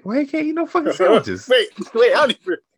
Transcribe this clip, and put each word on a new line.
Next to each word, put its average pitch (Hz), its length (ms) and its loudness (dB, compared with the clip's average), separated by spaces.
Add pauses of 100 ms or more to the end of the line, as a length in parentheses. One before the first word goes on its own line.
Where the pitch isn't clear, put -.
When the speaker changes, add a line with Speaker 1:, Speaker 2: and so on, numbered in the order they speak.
Speaker 1:
why 220 160 -4
you 294 60 -4
can't 311 200 -4
eat 311 80 -6
no 320 120 -4
fucking 320 260 -2
Speaker 2:
<laughs> - 20 -12
Speaker 1:
sandwiches? 127 540 0
Speaker 2:
Wait, 240 200 2 (260)
wait, 233 200 4
I 277 120 2
don't 240 40 0 (120)
even, 180 140 -6 (220)